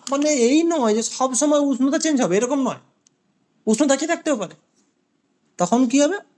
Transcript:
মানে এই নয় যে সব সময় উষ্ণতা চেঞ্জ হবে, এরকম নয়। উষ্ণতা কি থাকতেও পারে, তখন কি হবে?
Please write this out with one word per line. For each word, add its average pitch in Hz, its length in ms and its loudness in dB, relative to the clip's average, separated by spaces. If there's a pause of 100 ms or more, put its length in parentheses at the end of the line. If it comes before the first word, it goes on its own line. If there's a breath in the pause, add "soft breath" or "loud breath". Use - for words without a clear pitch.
(100)
মানে 285 200 0
এই 277 320 2
নয় 302 320 0
যে 220 80 0
সব 262 320 -4
সময় 294 240 2
উষ্ণতা 277 400 0
চেঞ্জ 294 240 0
হবে, 180 140 0
এরকম 247 260 0
নয়। 175 180 -6 (840)
উষ্ণতা 269 300 2
কি 294 100 -6
থাকতেও 320 300 -2
পারে, 185 180 -10 (1040)
তখন 233 300 0
কি 269 120 2
হবে? 311 180 0 (200)